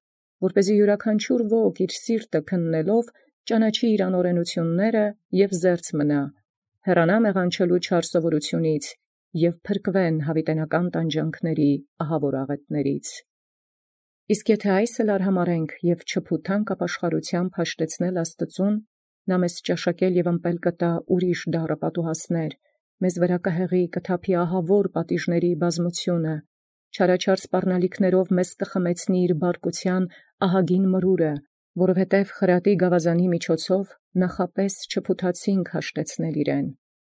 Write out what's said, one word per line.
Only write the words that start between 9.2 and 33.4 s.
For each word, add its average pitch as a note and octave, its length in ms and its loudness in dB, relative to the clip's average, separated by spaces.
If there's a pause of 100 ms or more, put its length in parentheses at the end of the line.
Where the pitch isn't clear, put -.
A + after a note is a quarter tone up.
և E3+ 240 0
փրկվեն F3+ 600 0
հավիտենական D#3 680 0
տանջանքների D#3 840 0 (260)
ահավոր D3 380 -2
աղետներից։ C#3+ 720 -4 (1200)
Իսկ G#3+ 220 2
եթե G#3 200 0
այս G3+ 240 2
էլ G#3+ 160 0
արհամարենք F3 680 0
և E3+ 240 0
չփութանք G3 680 -4
ապաշխարությամբ F3 840 -4
հաշտեցնել F3 640 -2
Աստծուն, F#3+ 560 -2 (500)
նա F#3 100 2
մեզ F3 220 0
ճաշակել F3 560 0
և F3 160 2
ըմպել E3+ 260 -2
կտա F3 320 -2 (140)
ուրիշ F3+ 400 0
դառը D#3+ 320 -2
պատուհասներ, E3 800 -4 (440)
մեզ F3+ 200 0
վրա F3+ 180 2
կհեղի, F3+ 500 0
կթափի F3+ 460 -2
ահավոր F3+ 560 2
պատիժների E3+ 640 0
բազմությունը, E3+ 800 -2 (600)
չարաչար F#3 440 2
սպառնալիքներով F#3 920 0
մեզ F3+ 220 2
կխմեցնի F3+ 680 -2
իր F3+ 140 2
բարկության F3+ 720 -2 (300)
ահագին F#3 520 2
մրուրը, F3 400 2 (440)
որովհետև F#3 580 2
խրատի F3+ 400 2
գավազանի F3 540 2
միջոցով F3+ 680 0 (180)